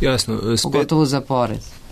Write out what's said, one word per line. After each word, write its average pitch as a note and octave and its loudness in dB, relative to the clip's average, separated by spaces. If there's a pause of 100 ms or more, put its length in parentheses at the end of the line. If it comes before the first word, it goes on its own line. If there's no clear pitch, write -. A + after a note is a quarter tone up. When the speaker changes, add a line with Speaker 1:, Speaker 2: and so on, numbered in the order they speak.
Speaker 1:
Jasno, B2+ 0
e, A2 0
spe- G#2+ 0
Speaker 2:
Pogotovo D3 2
za C3+ 0
porez. A#2 -2 (160)